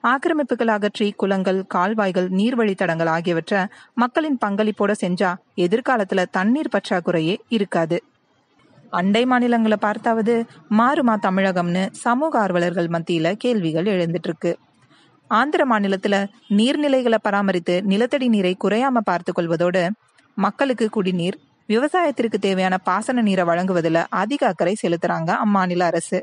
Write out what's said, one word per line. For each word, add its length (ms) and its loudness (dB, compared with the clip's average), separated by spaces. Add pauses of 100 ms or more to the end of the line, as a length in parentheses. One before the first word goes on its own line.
ஆக்கிரமிப்புகள் 680 0
அகற்றி 400 -2
குளங்கள், 540 0
கால்வாய்கள், 640 0
நீர்வழித்தடங்கள் 800 0
ஆகியவற்றை 500 0 (340)
மக்களின் 440 0
பங்களிப்போட 560 0
செஞ்சா 360 0 (260)
எதிர்காலத்துல 720 0
தண்ணீர் 420 0
பற்றாக்குறையே 600 0 (140)
இருக்காது. 500 -2 (960)
அண்டை 320 0
மாநிலங்களை 560 2
பார்த்தாவது 540 0 (360)
மாறுமா 480 2
தமிழகம்னு 760 0
சமூக 460 -2
ஆர்வலர்கள் 500 0
மத்தியில 460 -2
கேள்விகள் 580 -2
எழுந்துட்டு 380 -2
இருக்கு. 220 -4 (760)
ஆந்திர 360 2
மாநிலத்துல 520 0 (320)
நீர்நிலைகளை 720 2
பராமரித்து 600 0
நிலத்தடி 440 0
நீரை 280 2
குறையாம 480 0
பார்த்து 280 -2
கொள்வதோடு, 520 0 (540)
மக்களுக்கு 500 0
குடிநீர், 500 -2 (300)
விவசாயத்திற்கு 720 0
தேவையான 400 0
பாசன 420 0
நீரை 240 2
வழங்குவதுல 580 2 (100)
அதிக 320 0
அக்கறை 300 0
செலுத்துறாங்க 640 -2
அம்மாநில 500 2
அரசு. 340 -2